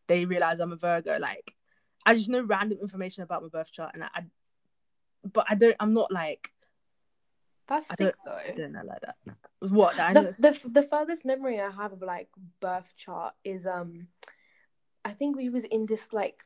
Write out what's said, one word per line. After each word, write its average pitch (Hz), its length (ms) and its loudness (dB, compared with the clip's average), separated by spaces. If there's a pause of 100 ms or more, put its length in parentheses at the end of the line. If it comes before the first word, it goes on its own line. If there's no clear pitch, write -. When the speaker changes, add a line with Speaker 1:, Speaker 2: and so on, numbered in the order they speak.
Speaker 1:
they 175 180 4
realize 175 340 2
I'm 170 120 -4
a 170 60 -8
Virgo. 165 420 0
Like, - 340 -8 (520)
I 226 100 8
just 214 140 0
know 247 120 0
random 208 400 -2
information 196 400 -10
about 170 220 -8
my 160 60 -14
birth 160 220 -10
chart, 160 220 -10
and 165 120 -12
I, - 100 -10
I, 175 80 -10 (1080)
but - 180 2
I 214 60 2
don't, 226 240 8
I'm 214 140 4
not, 226 180 2
like, 165 400 -6 (1160)
Speaker 2:
That's 302 240 -4
Speaker 1:
I 175 40 -10
Speaker 2:
sick, 190 200 2 (100)
Speaker 1:
don't, - 100 -12
I - 160 -10
Speaker 2:
though. - 60 -12
Speaker 1:
don't 143 140 -8
know - 140 -10
like - 160 -14
that. - 160 -14 (420)
What? 196 380 6
That 170 120 4
I 190 40 6
Speaker 2:
The, 302 80 10
Speaker 1:
know 185 100 0
Speaker 2:
the, 262 380 4
the 285 140 6
furthest 302 420 -2
memory 262 360 -2
I 196 80 -4
have 196 240 -8
of, 185 80 -18
like, 180 280 -8 (320)
birth 185 360 -6
chart - 460 -10
is, 190 240 -8
um, 175 400 -8 (1000)
I 208 60 -8
think 285 240 -4
we 254 140 -4
was 240 160 -2
in 220 200 -2
this, 214 280 -4
like, - 320 -4